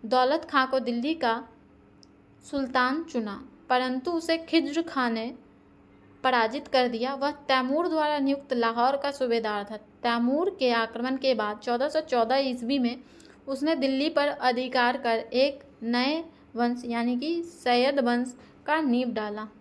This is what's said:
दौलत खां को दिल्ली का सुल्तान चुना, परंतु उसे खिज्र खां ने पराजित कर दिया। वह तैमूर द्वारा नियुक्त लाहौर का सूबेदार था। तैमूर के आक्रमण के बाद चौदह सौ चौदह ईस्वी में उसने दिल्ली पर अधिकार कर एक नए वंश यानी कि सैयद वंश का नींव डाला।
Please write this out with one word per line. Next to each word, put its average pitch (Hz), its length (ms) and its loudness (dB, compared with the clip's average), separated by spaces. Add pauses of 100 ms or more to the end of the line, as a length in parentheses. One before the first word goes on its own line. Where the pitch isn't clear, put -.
दौलत 254 460 2
खां 269 160 2
को 262 120 0
दिल्ली 240 360 -2
का 247 340 -2 (1000)
सुल्तान 269 540 0
चुना, 214 440 -8 (200)
परंतु 254 420 0
उसे 330 280 0
खिज्र 320 440 0
खां 262 280 0
ने 226 240 -4 (880)
पराजित 247 440 2
कर 254 200 4
दिया। 247 260 -2
वह 277 160 0
तैमूर 277 580 0
द्वारा 302 300 2
नियुक्त 277 340 0
लाहौर 240 440 2
का 277 140 -2
सूबेदार 226 600 -2
था। 214 60 -10
तैमूर 247 840 0
के 254 100 4
आक्रमण 233 460 0
के 262 180 2
बाद 214 240 -2
चौदह 247 300 0
सौ 311 120 0
चौदह 247 360 2
ईस्वी 262 420 0
में 240 220 0 (460)
उसने 277 280 0
दिल्ली 269 340 0
पर 294 200 2
अधिकार 247 680 0
कर 233 220 0
एक 269 460 0 (180)
नए 254 420 0 (320)
वंश 240 280 -2
यानी 240 340 -2
कि 330 240 -2
सैयद 262 580 0
वंश 240 360 0 (300)
का 311 140 2
नींव 247 280 0
डाला। 214 400 -6 (120)